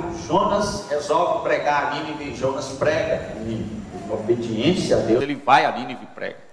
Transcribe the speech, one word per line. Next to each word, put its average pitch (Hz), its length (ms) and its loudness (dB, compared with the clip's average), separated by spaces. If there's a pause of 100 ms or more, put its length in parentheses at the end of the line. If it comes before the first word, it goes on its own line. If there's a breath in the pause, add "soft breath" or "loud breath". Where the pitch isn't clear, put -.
(260)
Jonas 202 640 2
resolve 170 540 0
pregar 147 420 2
a 147 80 -2
Nínive 151 380 -6
e - 40 -10
Jonas 135 300 -2 (120)
prega - 540 0
a - 40 -10
Nínive. 113 440 -6 (140)
Em - 180 -10
obediência 117 840 2
a - 20 2
Deus, 113 220 4
ele 143 140 -2
vai 143 280 6
a 127 80 2
Nínive 127 300 -8
e - 120 -16
prega. - 240 -8 (140)